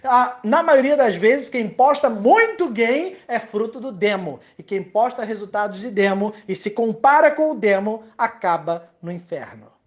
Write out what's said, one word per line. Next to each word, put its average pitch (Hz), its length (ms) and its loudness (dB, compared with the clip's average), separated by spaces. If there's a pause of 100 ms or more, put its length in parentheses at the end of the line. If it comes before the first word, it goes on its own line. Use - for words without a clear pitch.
Ah, 247 400 2
na 277 200 2
maioria 285 320 4
das 247 200 2
vezes 226 340 2
quem 233 180 -4
posta 269 420 2
muito 339 600 2
gain 247 460 -2 (120)
é 233 120 -4
fruto 220 400 -6
do 254 120 -10
demo. 190 480 -2 (180)
E 160 60 -20
quem 196 180 -6
posta 226 440 -2
resultados 208 540 -6
de 226 100 -12
demo 202 440 0 (140)
e 190 80 -6
se 202 160 -8
compara 269 580 2
com 311 220 0
o 302 40 -6
demo 208 480 -2 (140)
acaba 170 720 -4 (120)
no 170 100 -10
inferno. 131 560 -14 (200)